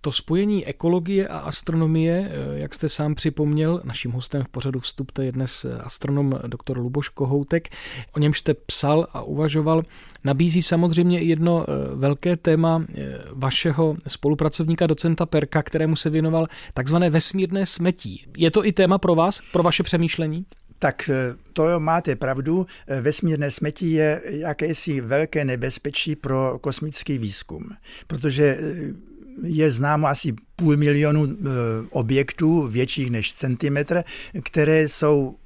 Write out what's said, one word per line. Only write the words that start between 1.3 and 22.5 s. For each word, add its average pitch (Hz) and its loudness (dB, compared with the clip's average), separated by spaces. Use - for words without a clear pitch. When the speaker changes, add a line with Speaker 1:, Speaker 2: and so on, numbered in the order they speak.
Speaker 1:
astronomie, 160 0
eh, 143 -6
jak - -8
jste - -4
sám 151 -2
připomněl, 151 0
naším 120 -8
hostem 127 -4
v 127 -16
pořadu 131 -6
Vstupte - -6
je 131 -4
dnes 131 -4
astronom 139 -2
doktor 123 -8
Luboš 123 -4
Kohoutek, 139 0
o - -4
němž 147 4
jste 156 0
psal 160 0
a 131 -10
uvažoval, 151 2
nabízí 160 2
samozřejmě 175 4
i 165 0
jedno, 165 2
eh, 139 -4
velké 143 2
téma, 165 2
eh, 69 -10
vašeho 151 0
spolupracovníka 156 0
docenta 160 0
Perka, 151 0
kterému 160 0
se 156 0
věnoval, 160 2
takzvané 160 2
vesmírné 185 2
smetí. 170 -4
Je 165 4
to 196 4
i 208 2
téma 190 4
pro 180 4
vás, 170 2
pro 175 2
vaše 170 2
přemýšlení? 165 -2
Speaker 2:
Tak, - -2
eh, 131 0
to 165 2
máte 160 0
pravdu. 139 -2